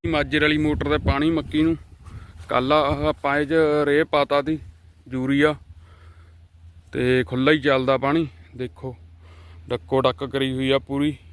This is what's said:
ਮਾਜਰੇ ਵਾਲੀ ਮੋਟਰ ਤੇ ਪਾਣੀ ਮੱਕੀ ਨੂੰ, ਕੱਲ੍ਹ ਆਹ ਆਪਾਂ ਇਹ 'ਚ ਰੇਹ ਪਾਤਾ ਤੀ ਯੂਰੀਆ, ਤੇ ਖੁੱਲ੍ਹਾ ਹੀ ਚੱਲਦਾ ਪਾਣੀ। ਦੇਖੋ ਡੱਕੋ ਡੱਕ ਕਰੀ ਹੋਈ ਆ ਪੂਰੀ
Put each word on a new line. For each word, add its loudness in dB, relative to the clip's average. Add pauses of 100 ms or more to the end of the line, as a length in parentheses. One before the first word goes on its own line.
ਮਾਜਰੇ 0
ਵਾਲੀ 2
ਮੋਟਰ 0
ਤੇ 0
ਪਾਣੀ 2
ਮੱਕੀ -2
ਨੂੰ, 2 (720)
ਕੱਲ੍ਹ 2
ਆਹ 0
ਆਪਾਂ -2
ਇਹ 0
'ਚ 2
ਰੇਹ 2
ਪਾਤਾ 2
ਤੀ -4 (480)
ਯੂਰੀਆ, 0 (1400)
ਤੇ 0
ਖੁੱਲ੍ਹਾ 2
ਹੀ 2
ਚੱਲਦਾ 2
ਪਾਣੀ। 0 (300)
ਦੇਖੋ -10 (760)
ਡੱਕੋ -2
ਡੱਕ 0
ਕਰੀ -4
ਹੋਈ -2
ਆ 2
ਪੂਰੀ -4 (160)